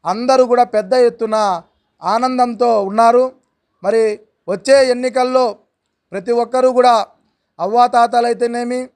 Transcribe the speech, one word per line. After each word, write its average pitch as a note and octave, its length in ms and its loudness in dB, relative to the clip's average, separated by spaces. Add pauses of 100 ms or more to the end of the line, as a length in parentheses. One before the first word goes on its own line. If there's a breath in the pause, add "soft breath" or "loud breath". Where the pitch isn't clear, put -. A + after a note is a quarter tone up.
అందరూ B3 420 0
కూడా A#3+ 180 2
పెద్ద G#3+ 280 -4 (140)
ఎత్తున A3+ 300 -4 (640)
ఆనందంతో A#3+ 680 -2 (200)
ఉన్నారు. A#3 360 4 (580)
మరి A3 200 0 (460)
వచ్చే G#3 280 0 (140)
ఎన్నికల్లో B3+ 540 -2 (680)
ప్రతి F#3+ 200 -6
ఒక్కరూ A#3+ 400 0
కూడా B3 220 4 (640)
అవ్వాతాతలైతేనేమి A#3+ 1200 0 (160)